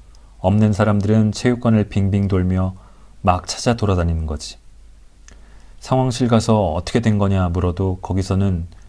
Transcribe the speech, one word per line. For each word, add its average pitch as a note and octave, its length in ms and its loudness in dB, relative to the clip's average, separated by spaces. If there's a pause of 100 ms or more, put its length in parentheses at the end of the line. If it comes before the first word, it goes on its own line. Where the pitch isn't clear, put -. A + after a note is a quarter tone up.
(400)
없는 G#2+ 340 2
사람들은 G#2+ 600 2
체육관을 A#2 560 0
빙빙 G2+ 380 0
돌며 F#2 480 0 (460)
막 F#2 260 0
찾아 - 280 -2
돌아다니는 F2 500 0
거지. - 320 -10 (1200)
상황실 C3 480 0
가서 G#2+ 460 2
어떻게 F2+ 260 -4
된 A2+ 180 0
거냐 F#2+ 320 0
물어도 F2+ 520 -2
거기서는 F#2+ 640 -2 (220)